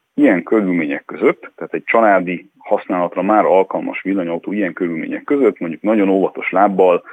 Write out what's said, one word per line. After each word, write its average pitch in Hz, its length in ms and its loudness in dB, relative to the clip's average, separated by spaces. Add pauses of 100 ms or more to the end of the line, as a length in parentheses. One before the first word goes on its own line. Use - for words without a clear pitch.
(140)
ilyen 110 300 2
körülmények 87 640 0
között, 90 500 -2
tehát - 180 -10
egy 85 120 -6
családi 92 720 0
használatra 92 640 -4
már 101 240 2
alkalmas 87 560 0
villanyautó 87 500 -4
ilyen 98 220 -4
körülmények 82 500 -6
között, 135 360 0
mondjuk 80 220 -8
nagyon 101 280 0
óvatos 95 420 -2
lábbal, 92 600 4